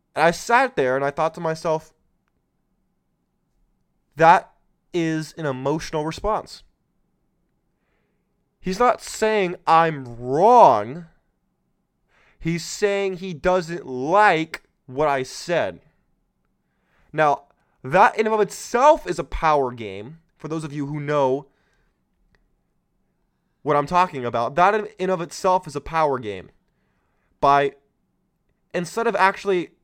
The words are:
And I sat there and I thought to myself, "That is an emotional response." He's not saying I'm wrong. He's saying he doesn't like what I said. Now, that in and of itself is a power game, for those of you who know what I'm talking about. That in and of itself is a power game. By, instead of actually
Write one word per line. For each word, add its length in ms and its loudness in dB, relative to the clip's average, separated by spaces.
And 100 0
I 60 6
sat 460 0
there 180 2
and 100 0
I 60 -2
thought 240 -4
to 60 -14
myself, 520 -4
"That 380 4
is 440 -2
an 80 -8
emotional 600 -4
response." 560 -6
He's 180 -6
not 240 2
saying 540 -2
I'm 380 4
wrong. 1000 4
He's 260 -4
saying 500 -2
he 200 -10
doesn't 500 -2
like 800 0
what 220 -2
I 160 0
said. 560 -4
Now, 360 0
that 360 4
in 60 -2
and 100 0
of 60 0
itself 680 2
is 120 -6
a 60 -8
power 460 0
game, 500 -12
for 100 -14
those 160 -8
of 80 -12
you 140 -8
who 120 -8
know 500 0
what 160 0
I'm 100 0
talking 380 -2
about. 300 -4
That 200 4
in 140 -4
and 120 -4
of 100 -2
itself 460 -2
is 100 -14
a 60 -6
power 360 -2
game. 320 -10
By, 340 4
instead 340 -4
of 100 0
actually 560 0